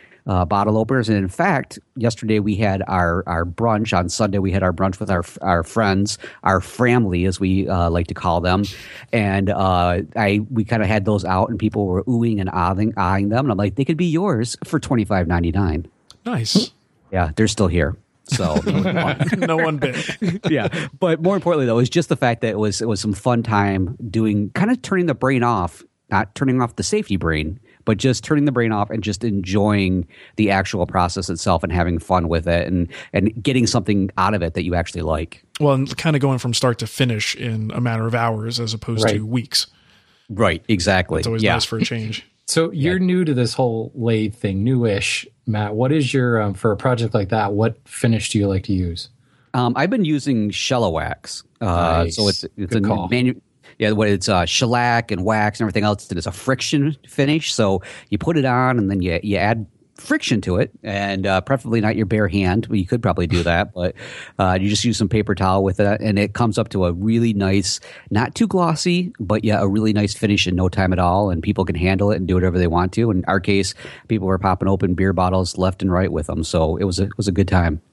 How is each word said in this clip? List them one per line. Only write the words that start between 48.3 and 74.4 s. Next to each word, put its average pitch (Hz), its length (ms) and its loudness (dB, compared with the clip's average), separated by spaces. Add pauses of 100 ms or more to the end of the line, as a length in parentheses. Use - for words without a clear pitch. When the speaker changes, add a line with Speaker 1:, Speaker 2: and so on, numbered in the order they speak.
Speaker 3:
do 110 80 0
you 101 80 2
like 95 200 0
to 104 60 -2
use? 87 360 -4 (440)
Speaker 1:
Um, 123 220 0
I've 151 160 0
been 220 140 0
using 131 460 0
Shellawax. 92 920 -2 (180)
Uh, 85 440 2
Speaker 3:
Nice. 85 100 -4
Speaker 1:
so 104 140 2
it's, - 160 -2 (120)
it's 95 180 -6
Speaker 3:
Good 104 100 2
Speaker 1:
a 104 40 0
Speaker 3:
call. 92 200 -2
Speaker 1:
manu-, 123 320 0 (400)
yeah, 107 100 2
what 107 200 2
it's, 98 180 0
uh, 92 180 2
shellac 120 640 0
and 113 140 -4
wax 107 340 0
and 113 60 0
everything 104 180 0
else. 104 260 -2
And 90 100 -4
it's 95 100 -6
a - 20 -8
friction 139 640 -2 (120)
finish. 151 440 0
So 95 300 0 (280)
you 104 80 -2
put 165 180 0
it 139 80 2
on 127 340 2
and 98 140 0
then 95 100 0
you, 87 220 -2
you 98 140 0
add 107 280 0 (320)
friction - 440 -2
to 90 140 0
it, - 140 0 (120)
and, 98 440 -4
uh, 95 140 2
preferably 117 400 -2
not 110 160 0
your 110 80 0
bare 104 240 0
hand. 92 380 0
Well, 110 100 -2
you 95 80 0
could 117 160 -2
probably 90 260 0
do 85 180 0
that, 85 280 0
but, 90 220 -4 (440)
uh, 92 220 2
you 98 80 0
just 104 160 0
use 113 140 0
some 104 100 2
paper 104 260 0
towel 95 300 2
with 98 160 0
it, 101 220 2
and 104 160 0
it 101 160 0
comes 110 240 0
up 113 100 -2
to 95 160 0
a 87 80 2
really 113 400 0
nice, 98 480 0 (300)
not 120 240 0
too 226 120 2
glossy, 175 720 0
but 107 240 0
yeah, 107 160 2
a 101 80 2
really 107 280 2
nice 104 180 2
finish 101 340 0
in 90 80 0
no 92 140 2
time 92 240 0
at 90 60 0
all, 90 320 2
and 80 120 -2
people 95 220 0
can 82 120 -2
handle 95 340 2
it 87 60 0
and 92 120 -4
do 92 60 2
whatever 90 240 2
they 90 80 4
want 87 260 0
to. 113 180 2
In 92 140 0
our 95 160 2
case, 98 320 0 (340)
people 101 220 0
were 95 80 2
popping 95 320 0